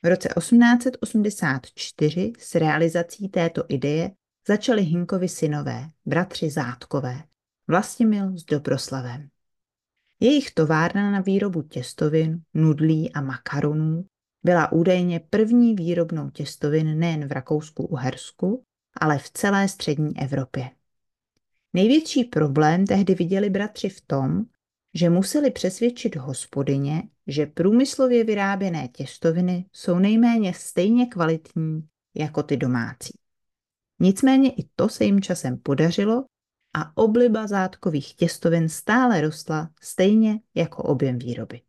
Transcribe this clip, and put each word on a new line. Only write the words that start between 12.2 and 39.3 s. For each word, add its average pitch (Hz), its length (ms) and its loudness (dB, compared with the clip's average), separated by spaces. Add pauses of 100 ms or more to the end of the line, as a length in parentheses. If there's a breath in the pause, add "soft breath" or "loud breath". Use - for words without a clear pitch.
nudlí 160 600 2
a 147 80 -6
makaronů 151 840 -4 (380)
byla 175 280 2
údajně 175 480 2 (100)
první 226 460 4
výrobnou 165 540 -2
těstovin 156 680 -2
nejen 160 280 -2
v 135 40 -6
Rakousku-Uhersku, 151 1300 -4 (400)
ale 151 160 2
v - 120 -10
celé 202 380 0
střední 151 540 -4
Evropě. 131 480 -6 (1040)
Největší 254 500 2
problém 156 640 2
tehdy 196 300 2
viděli 190 340 0
bratři 196 400 -4
v - 120 -20
tom, 147 420 -2 (500)
že 170 160 2
museli 226 420 2
přesvědčit 233 640 -4
hospodyně, 139 880 -4 (240)
že 147 180 -2
průmyslově 240 800 2
vyráběné 196 640 -2
těstoviny 175 840 -2
jsou 175 260 -2
nejméně 220 540 4
stejně 226 520 2
kvalitní 160 840 -4 (280)
jako 151 280 -4
ty 143 140 -2
domácí. 123 560 -4 (840)
Nicméně 262 520 4
i - 120 -8 (120)
to 214 140 0
se - 160 -2
jim 202 160 4
časem 139 360 -4
podařilo 196 680 0 (480)
a 156 240 -6
obliba 220 500 4
Zátkových 185 680 -4
těstovin 165 540 0
stále 226 520 2
rostla 156 480 -4 (120)